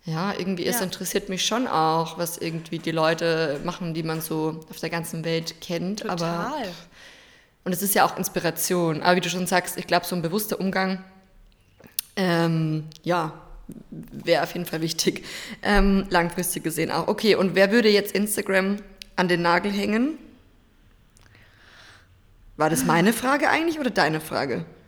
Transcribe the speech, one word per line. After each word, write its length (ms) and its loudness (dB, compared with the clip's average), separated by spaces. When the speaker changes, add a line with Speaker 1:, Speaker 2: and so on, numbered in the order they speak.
Speaker 1:
ja, 320 -2
irgendwie, 300 -2
es 120 2
Speaker 2:
Ja. 60 0
Speaker 1:
interessiert 440 -4
mich 160 -4
schon 240 0
auch, 500 0
was 200 -4
irgendwie 420 -6
die 100 -4
Leute 760 2
machen, 300 -6
die 80 -4
man 180 -4
so 480 -4
auf 120 -14
der 100 -4
ganzen 340 -6
Welt 360 -4
kennt. 460 -4
Aber 100 -4
Speaker 2:
Total. 520 -4
Speaker 1:
und 80 -2
es 100 -2
ist 120 0
ja 100 6
auch 120 0
Inspiration. 840 -2
Aber 140 6
wie 40 2
du 100 -4
schon 160 -4
sagst, 320 0
ich 80 -8
glaub, 180 2
so 120 -4
ein 60 -2
bewusster 360 -2
Umgang, 460 -2
ähm, 680 2
ja, 280 -2
wär 520 -2
auf 120 -4
jeden 120 -6
Fall 140 -6
wichtig, 440 -2
ähm, 480 4
langfristig 540 0
gesehen 260 -2
auch. 160 -2
Okay, 300 4
und 180 2
wer 160 6
würde 200 6
jetzt 220 4
Instagram 640 0
an 120 2
den 140 2
Nagel 300 4
hängen? 460 0
War 140 4
das 140 2
meine 280 6
Frage 380 2
eigentlich 300 2
oder 100 0
deine 300 2
Frage? 440 -4